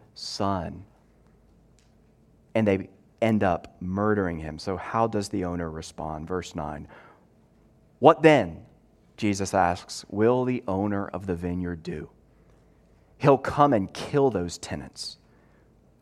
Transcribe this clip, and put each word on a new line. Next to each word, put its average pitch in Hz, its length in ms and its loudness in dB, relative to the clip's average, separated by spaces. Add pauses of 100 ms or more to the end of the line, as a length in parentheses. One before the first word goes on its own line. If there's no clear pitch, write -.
(140)
son, 92 680 -6 (1700)
and 110 140 4
they 95 220 0 (320)
end 110 200 4
up 87 380 0
murdering 95 580 0
him. 78 200 -10
So 95 180 -6
how 113 300 -2
does 107 240 -2
the 92 160 -2
owner 87 240 -4
respond? 78 560 -10
Verse 90 280 -6
nine. 76 340 -8 (1080)
"What 156 240 6
then," 113 420 4 (540)
Jesus 98 340 -2
asks, 90 560 0
"will 123 380 2
the 127 200 -4
owner 98 420 -2
of 95 180 -10
the 90 80 -2
vineyard 87 480 -6
do? 78 260 -10 (1080)
He'll 135 180 6
come 143 380 2
and 95 180 0
kill 139 380 0
those 87 260 -4
tenants." - 640 -12 (840)